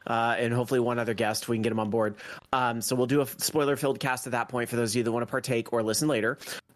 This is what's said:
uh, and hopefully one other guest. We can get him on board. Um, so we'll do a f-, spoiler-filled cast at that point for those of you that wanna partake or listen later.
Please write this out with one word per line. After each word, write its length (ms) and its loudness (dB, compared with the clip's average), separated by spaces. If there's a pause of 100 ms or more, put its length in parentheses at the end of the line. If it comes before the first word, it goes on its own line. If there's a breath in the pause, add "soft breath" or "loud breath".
uh, 300 2
and 160 0
hopefully 260 2
one 200 0
other 160 -2
guest. 340 -2
We 80 2
can 60 0
get 80 2
him 80 0
on 100 0
board. 260 2 (380 loud breath)
Um, 260 0
so 160 -2
we'll 120 2
do 120 4
a 40 2
f-, 160 -6
spoiler-filled 600 0
cast 280 -2
at 40 -6
that 180 -2
point 200 -2
for 60 -4
those 160 0
of 60 0
you 60 2
that 80 2
wanna 140 0
partake 480 -2
or 80 2
listen 260 0
later. 300 2 (380 loud breath)